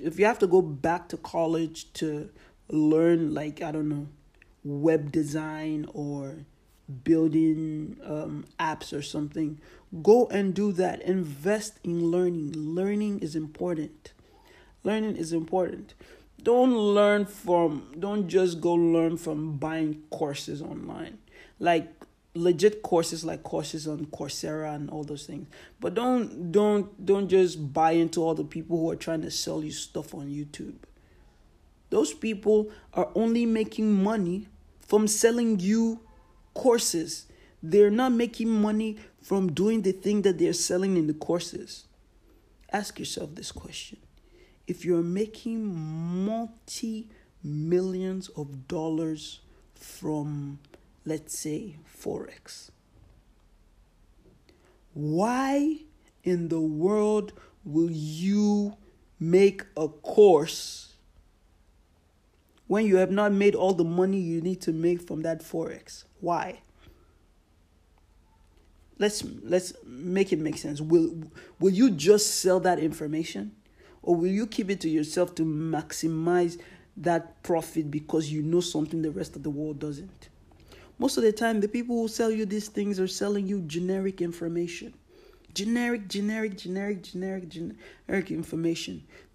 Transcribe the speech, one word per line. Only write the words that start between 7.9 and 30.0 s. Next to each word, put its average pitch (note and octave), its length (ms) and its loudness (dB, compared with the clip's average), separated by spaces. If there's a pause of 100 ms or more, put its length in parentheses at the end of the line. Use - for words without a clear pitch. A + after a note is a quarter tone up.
um, D3+ 420 -8 (140)
apps D#3 340 -6
or D3 80 -6
something, D3 600 -6 (420)
go A3 240 8
and G3 280 0
do G3+ 180 0
that. F3 300 0
Invest F3+ 840 -2
in E3+ 260 0
learning. F3 420 0
Learning F#3+ 680 -2
is D#3+ 160 -6
important. D#3 760 -6 (680)
Learning A3 340 -2
is E3 160 -6
important. E3+ 640 -2 (480)
Don't B3 340 6
learn G#3 500 4
from, E3+ 720 0
don't G3+ 280 -2
just F3 340 2
go E3+ 140 2
learn E3 420 4
from D#3 400 -6
buying D#3 540 -4
courses D3 500 -6
online. - 580 -12 (420)
Like, - 440 0 (300)
legit F3 480 4
courses, E3 420 0
like E3 200 -8
courses D#3 420 -6
on D3 200 -6
Coursera D3+ 680 -8
and D3 160 -8
all D3+ 140 -8
those D3 220 -10
things. - 200 -12 (340)
But F3 140 -4
don't, A3+ 560 0
don't, G#3 560 2
don't G3 220 2
just E3+ 440 4
buy D#3+ 200 4
into E3+ 280 2
all D#3+ 140 2
the D#3 100 -4
people E3 340 -4
who D#3+ 120 0
are E3 60 -4
trying D#3+ 260 -6
to - 80 -8
sell D#3 320 -6
you D3+ 80 -8
stuff - 420 -10